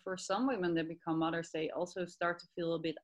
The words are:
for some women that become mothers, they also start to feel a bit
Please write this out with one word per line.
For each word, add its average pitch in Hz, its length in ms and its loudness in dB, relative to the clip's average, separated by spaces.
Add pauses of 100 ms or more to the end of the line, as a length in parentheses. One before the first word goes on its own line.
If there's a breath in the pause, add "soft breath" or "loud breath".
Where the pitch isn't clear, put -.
for 185 140 -4
some 208 280 0
women 185 280 2
that 165 120 2
become 165 340 -2
mothers, 165 300 0
they 160 200 0
also 180 340 -2
start 175 360 0
to - 140 -18
feel 165 200 0
a 165 40 0
bit 160 260 -2